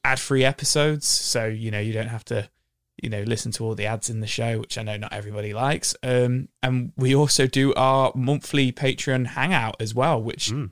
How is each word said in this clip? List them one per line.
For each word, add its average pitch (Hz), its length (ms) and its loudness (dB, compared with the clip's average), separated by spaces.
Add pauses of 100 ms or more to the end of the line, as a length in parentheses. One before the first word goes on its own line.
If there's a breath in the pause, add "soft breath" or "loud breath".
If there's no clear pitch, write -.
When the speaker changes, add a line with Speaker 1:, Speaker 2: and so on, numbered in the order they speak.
Speaker 1:
ad-free 131 400 2
episodes, 147 600 2
so, - 400 0
you 110 240 -4
know, 104 100 -2
you 110 120 -2
don't 110 160 -2
have 113 180 -8
to, 110 220 -2 (540)
you 120 80 -4
know, 104 140 -4
listen 113 280 -2
to - 120 -6
all 110 100 -2
the 104 120 -4
ads 110 220 -4
in 110 120 -4
the 107 60 -4
show, 113 340 -2
which - 180 -8
I 113 40 -6
know 107 140 -6
not 104 160 -10
everybody 104 400 -6
likes. 131 500 -2
Um, 123 460 2 (140)
and 127 340 -2
we 131 180 4
also 139 320 4
do 135 280 4
our 131 400 4
monthly 139 580 0
Patreon 131 540 0
hangout 127 540 0
as 110 140 -4
well, 127 280 2
which 110 280 -4
Speaker 2:
Mm. 120 220 -4